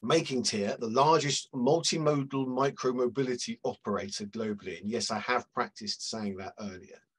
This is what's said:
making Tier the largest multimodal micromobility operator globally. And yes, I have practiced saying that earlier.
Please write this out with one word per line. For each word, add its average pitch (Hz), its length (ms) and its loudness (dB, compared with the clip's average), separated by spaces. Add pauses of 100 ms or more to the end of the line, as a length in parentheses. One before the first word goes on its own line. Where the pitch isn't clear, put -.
making 139 420 2
Tier 101 360 0
the 117 100 -4
largest 143 640 4
multimodal 143 920 2
micromobility 127 1160 0
operator 101 640 -4
globally. 101 540 -6
And 98 100 -6
yes, 113 220 -2
I 107 80 -2
have 123 340 -2
practiced - 560 -6
saying 104 280 -4
that 95 220 -10
earlier. 92 420 -12 (180)